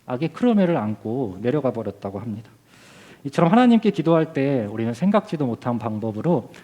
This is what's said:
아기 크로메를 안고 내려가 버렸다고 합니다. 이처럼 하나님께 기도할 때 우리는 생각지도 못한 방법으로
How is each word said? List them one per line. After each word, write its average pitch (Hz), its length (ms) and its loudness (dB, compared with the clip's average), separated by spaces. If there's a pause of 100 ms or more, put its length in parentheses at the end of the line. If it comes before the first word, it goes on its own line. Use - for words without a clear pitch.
아기 127 220 -4
크로메를 202 480 2
안고 107 680 -4
내려가 131 280 0
버렸다고 101 480 -6
합니다. 110 320 -10 (760)
이처럼 165 280 2
하나님께 233 380 6
기도할 160 420 2
때 135 380 0
우리는 113 220 -2
생각지도 180 540 0
못한 120 320 -4
방법으로 110 720 -2 (140)